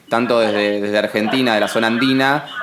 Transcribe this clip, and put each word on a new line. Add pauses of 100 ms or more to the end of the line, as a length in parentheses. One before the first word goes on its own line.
tanto
desde,
desde
Argentina,
de
la
zona
andina, (180)